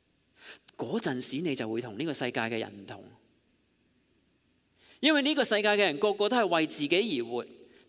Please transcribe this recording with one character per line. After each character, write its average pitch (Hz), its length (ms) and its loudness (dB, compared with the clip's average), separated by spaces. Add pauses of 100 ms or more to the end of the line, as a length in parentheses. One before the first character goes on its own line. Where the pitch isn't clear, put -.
(800)
嗰 160 200 -4
陣 135 220 -2
時， 127 220 -2
你 165 120 -2
就 117 160 -4
會 113 120 -2
同 107 160 -10
呢 139 80 -4
個 151 80 -4
世 135 160 -4
界 120 100 -4
嘅 113 180 -2
人 101 240 -8
唔 98 40 -20
同。 98 180 -16 (2000)
因 294 140 6
為 285 80 4
呢 294 120 2
個 254 100 2
世 220 120 2
界 208 120 2
嘅 208 100 4
人 165 200 2
個 208 160 2
個 208 140 0
都 247 80 0
係 226 100 4
為 165 200 2
自 151 220 -2
己 175 320 2
而 117 40 -4
活， 117 220 -6 (420)